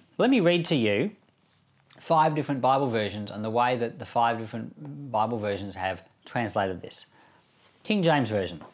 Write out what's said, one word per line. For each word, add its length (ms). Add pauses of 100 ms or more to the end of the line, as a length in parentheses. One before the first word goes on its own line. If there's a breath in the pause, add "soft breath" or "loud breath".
(180)
Let 120
me 100
read 260
to 100
you 360 (880)
five 360
different 260
Bible 300
versions 400
and 120
the 60
way 280
that 200
the 80
five 320
different 760
Bible 280
versions 340
have 300 (220)
translated 560
this. 260 (760 soft breath)
King 200
James 260
Version. 320 (120)